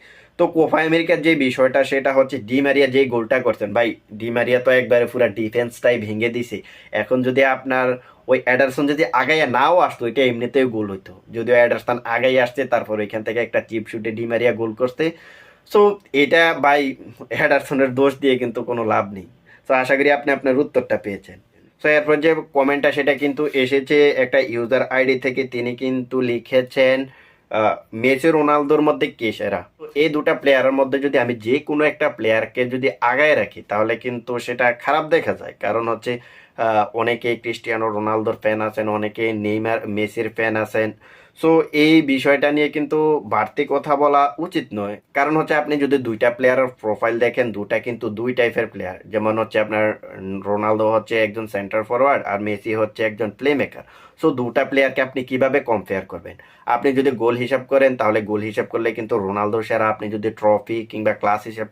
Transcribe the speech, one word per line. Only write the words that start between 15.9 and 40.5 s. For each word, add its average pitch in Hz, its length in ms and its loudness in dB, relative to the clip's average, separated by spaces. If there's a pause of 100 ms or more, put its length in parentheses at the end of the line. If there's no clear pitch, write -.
এটা 165 480 4
ভাই, 143 340 2 (340)
এডারসনের 135 680 0
দোষ 135 240 2
দিয়ে 131 180 2
কিন্তু 120 260 -6
কোনো 120 220 -4
লাভ 107 280 0
নেই। 92 120 -14 (420)
তো 139 60 0
আশা 131 220 2
করি 139 160 4
আপনি 143 200 0
আপনার 131 260 0
উত্তরটা 131 400 0
পেয়েছেন। 95 420 -10 (440)
So 151 60 2
এরপর 151 260 2
যে 156 200 2 (180)
কমেন্টটা 139 380 2
সেটা 143 220 0
কিন্তু 143 400 -2
এসেছে 139 560 2
একটা 127 300 0
ইউজার 120 480 0
আইডি 131 320 0
থেকে। 131 240 -2
তিনি 123 320 -6
কিন্তু 131 460 -4
লিখেছেন, 127 840 0 (440)
আহ, 107 460 -2
"মেসি 131 340 2
রোনালদোর 147 520 4
মধ্যে 147 260 2
কে 113 240 -4
সেরা?" 101 320 -4 (160)
তো 156 160 -16
এই 151 140 2
দুটা 151 240 0
প্লেয়ারের 135 380 2
মধ্যে 135 280 0
যদি 139 200 0
আমি 120 140 0
যে 113 260 0
কোনো 151 240 -2
একটা 147 260 0
প্লেয়ারকে 113 600 0
যদি 127 200 -2 (120)
আগায় 139 340 2
রাখি, 98 320 -4
তাহলে 110 280 0
কিন্তু 120 440 -6
সেটা 123 320 0
খারাপ 151 340 -2
দেখা 151 280 0
যায়। - 260 -14
কারণ 113 280 -2
হচ্ছে, 117 320 -4 (380)
আহ, 110 400 0
অনেকে 117 380 -2
ক্রিস্টিয়ানো 113 540 -4
রোনালদোর 107 520 -2
ফ্যান 107 200 0
আছেন, 107 280 -4
অনেকে 107 440 -2
নেইমার 110 540 -2
মেসির 107 420 -4
ফ্যান 110 260 -2